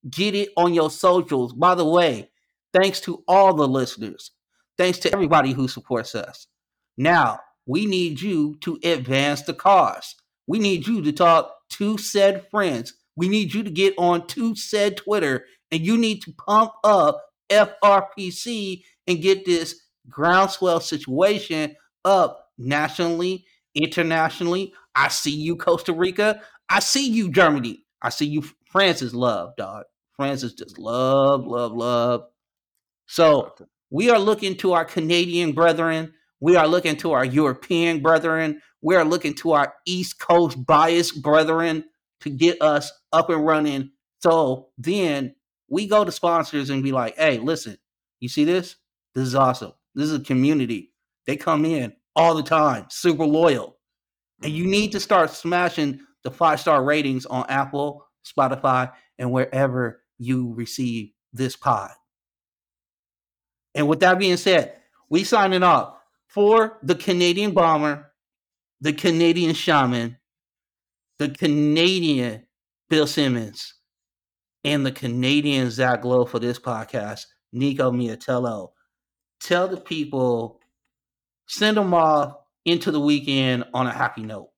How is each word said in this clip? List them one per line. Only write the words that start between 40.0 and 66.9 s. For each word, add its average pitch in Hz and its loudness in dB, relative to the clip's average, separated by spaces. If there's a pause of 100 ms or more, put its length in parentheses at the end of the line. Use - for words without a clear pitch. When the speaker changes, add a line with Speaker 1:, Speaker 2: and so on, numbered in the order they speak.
Speaker 1:
Coast 160 2
biased 165 2
brethren 160 2 (340)
to 151 -10
get 160 2
us 147 2 (200)
up 165 2
and 160 0
running. 151 0 (280)
So 156 2
then 151 -2 (340)
we 190 -2
go 208 4
to 170 -2
sponsors 156 -2
and 135 -2
be 139 -2
like, 123 -2
"Hey, 151 0
listen, 123 -6 (420)
you 123 -10
see 147 0
this? 180 -2 (400)
This 131 -2
is 127 -4
awesome. 127 0 (220)
This 147 -2
is 151 -2
a 143 -10
community. 127 0 (340)
They 143 -4
come 156 0
in 143 -4 (220)
all 165 4
the 151 -2
time, 143 0
super 160 -2
loyal." 151 2 (640)
And 151 -8
you 165 -4
need 208 0
to 202 -6
start 175 2
smashing 170 -2 (220)
the 123 -10
five-star 151 2
ratings 139 -2
on 127 -6
Apple, 143 -6 (200)
Spotify, 127 -2 (260)
and 123 -4
wherever 127 -2 (160)
you 123 -6
receive 117 -8 (200)
this 123 -6
pod. 113 -2 (1800)
And 147 0
with 156 0
that 185 4
being 185 2
said, 175 0 (360)
we 175 0
signing 190 2
off 151 2 (320)
for 220 2
the 151 0